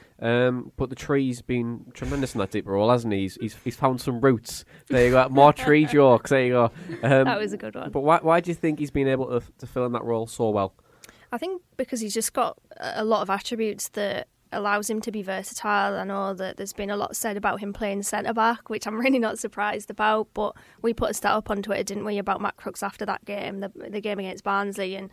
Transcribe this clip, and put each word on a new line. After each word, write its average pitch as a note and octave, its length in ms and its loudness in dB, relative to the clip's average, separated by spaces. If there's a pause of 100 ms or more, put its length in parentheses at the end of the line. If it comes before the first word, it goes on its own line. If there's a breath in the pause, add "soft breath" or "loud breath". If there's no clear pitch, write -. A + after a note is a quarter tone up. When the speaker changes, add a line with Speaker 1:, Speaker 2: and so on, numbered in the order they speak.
(220 loud breath)
Speaker 1:
Um, B2 540 0
but C3 140 -4
the C3+ 60 -10
tree's C3 460 -2
been A#2+ 520 -4
tremendous C3+ 420 -4
in A#2 40 -2
that G2 120 -2
deep G2+ 160 -4
role, G2+ 220 2
hasn't A#2 240 2
he? G2 80 0
He's, F#2+ 140 -4
he's, G#2+ 280 -8
he's B2 140 -6
found C3 240 0
some B2 180 -4
roots. B2 460 2 (220 loud breath)
There B2 180 6
you B2 60 6
go. C3 180 6
More C#3 240 10
tree D3+ 320 4
Speaker 2:
<laughs> C#3+ 60 -2
Speaker 1:
jokes. C3+ 400 8
There C3+ 140 4
you B2 60 2
go. B2 120 6 (380 loud breath)
Um, C3+ 220 6
Speaker 2:
That C3+ 160 2
was G#3 140 -4
a G#3 40 -8
good A2 180 -12
one. - 160 -10
Speaker 1:
but C#3 100 -2
why, D#3 200 6
why E3 200 4
do E3+ 100 -4
you E3+ 40 -4
think D#3 240 -2
he's D3 120 -4
been C#3 160 2
able C3 200 0 (120)
to, - 20 0 (180)
to C3 60 -14
fill B2 200 -2
in B2 80 -2
that A#2 100 -4
role A2+ 240 -2
so A2+ 220 -2
well? G2+ 260 0 (560 loud breath)
Speaker 2:
I A#3+ 60 -4
think F4+ 240 -6 (160)
because B3+ 240 -4
he's G#3 120 -6
just A3+ 200 -4
got - 240 -2 (200)
a - 280 -6
lot G#3+ 160 2
of G3 80 -4
attributes G#3 600 -4
that - 380 -6 (240)
allows G#3 380 -2
him A3 120 -2
to A3 100 -8
be G#3 100 -6
versatile. G3 760 -2
I F#3+ 100 -6
know G3 300 -4
that F#3+ 200 -8
there's G3 160 -10
been G3+ 200 -8
a G3+ 40 -4
lot G3+ 200 -4
said G#3+ 200 -4
about G3+ 240 -2
him G3+ 140 -8
playing G3+ 300 -4
centre-back, A3+ 640 0
which G#3+ 180 -8
I'm G#3+ 100 -6
<laughs> A3+ 40 -2
really C4 180 4
not A3 180 0
surprised G#3 520 -4
about, G#3+ 440 0
but G#3 220 -4 (260 loud breath)
we A#3 120 2
put A3+ 160 -2
a - 40 -2
stat - 200 0
up G#3+ 160 -2
on G3+ 120 -2
Twitter, G3+ 220 -2
didn't G3+ 220 -8
we, G#3 140 -4
about G3 200 -2
Matt G3+ 160 -4
Crooks - 260 -12
after G3+ 240 -8
that G3+ 200 -6
game, G3+ 340 -8
the, G3 120 -10 (180)
the G#3 100 -8
game G3+ 200 -6
against F#3+ 260 -10
Barnsley, G3 500 -4
and F#3+ 180 -12